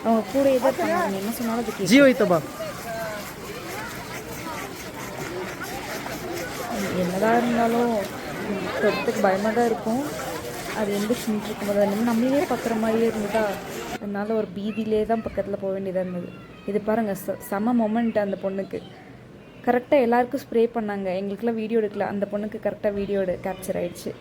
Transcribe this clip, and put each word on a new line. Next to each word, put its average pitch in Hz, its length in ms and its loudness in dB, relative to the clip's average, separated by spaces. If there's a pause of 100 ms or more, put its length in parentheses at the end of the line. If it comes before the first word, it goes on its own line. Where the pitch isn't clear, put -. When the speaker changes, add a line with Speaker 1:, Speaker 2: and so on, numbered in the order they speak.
Speaker 1:
அவங்க 226 180 4
கூடயே 269 380 4
தான் 262 120 4
இருப்பாங்க, 320 200 0
அவங்க 330 260 2
என்ன 202 120 -2
சொன்னாலும் 233 340 -2
அது 214 60 -2
கேட்கும். 196 160 -2
Speaker 2:
ஜீவ 262 220 10
ஐதா 220 200 4
பா. 170 120 4 (4000)
Speaker 1:
என்னதான் 196 400 2
இருந்தாலும், 233 540 2 (880)
தொடுறதுக்கு 214 420 2
பயமா 202 280 2
தான் 240 160 4
இருக்கும். 226 360 0 (720)
அது 208 160 0
எந்திரிச்சு 208 360 0
நின்றுட்டு 208 160 0
இருக்கும்போது, 208 360 0
அது 202 120 4
என்னமோ 233 200 2
நம்மளையே 262 320 4
பார்க்குற 233 360 0
மாதிரியே 226 260 4
இருந்ததா, 220 380 0 (500)
அதனால 208 400 -4
ஒரு 214 120 2 (100)
பீதியிலே 214 500 0
தான் 226 160 2
பக்கத்துல 196 380 -4
போக 190 180 -2
வேண்டியதா 190 220 -2
இருந்தது. 180 280 -4 (380)
இது 202 140 0
பாருங்க, 214 360 0 (100)
செ-, 190 120 -4
செம 214 360 0
மொமெண்ட் 220 440 2
அந்த 196 240 0
பொண்ணுக்கு. 190 360 -4 (840)
கரெக்டா 247 360 6
எல்லாருக்கும் 247 400 4
ஸ்ப்ரே 233 340 2
பண்ணாங்க, 202 420 -2
எங்களுக்கெல்லாம் 202 380 -2
வீடியோ 220 260 2
எடுக்கல. 208 200 -2
அந்த 202 320 0
பொண்ணுக்கு 208 300 -4
கரெக்டா 208 300 0
வீடியோ 202 280 0
எடு-, 180 220 0
கேப்சர் 185 340 -4
ஆயிடுச்சு. 175 440 -4